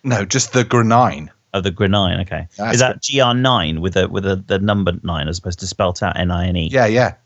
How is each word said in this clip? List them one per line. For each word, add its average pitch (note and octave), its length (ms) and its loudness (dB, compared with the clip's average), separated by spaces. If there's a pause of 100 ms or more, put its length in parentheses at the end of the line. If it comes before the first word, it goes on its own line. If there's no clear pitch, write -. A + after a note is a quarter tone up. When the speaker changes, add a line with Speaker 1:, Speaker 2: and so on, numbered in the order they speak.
Speaker 1:
No, A2+ 200 0
just A#2 280 -2
the B2 120 4
Grenine. A2 640 2 (240)
Speaker 2:
Oh, G2 60 0
the F#2+ 100 -2
Grenine. F#2 520 2
Okay. E2 240 -6 (120)
Speaker 1:
That's A2+ 160 -2
Speaker 2:
Is A#2+ 60 2
that B2+ 160 4
Speaker 1:
good. - 60 -14
Speaker 2:
G C#3 180 -2
R A#2+ 140 4
nine G#2 460 0
with F2+ 160 -2
a, F#2+ 120 2
with G2 180 -4
a, F#2+ 100 0
the F#2+ 220 -2
number G2 340 0 (100)
nine D#2+ 260 -4
as E2+ 100 -6
opposed F2+ 220 -8
to F#2+ 60 -10
spelt F2+ 360 -2
out F#2 160 -2
N F2+ 120 0
I F2 180 -2
N F#2 80 -2
E? D#2+ 140 -2
Speaker 1:
Yeah, B2+ 160 2
yeah. A2 280 0 (120)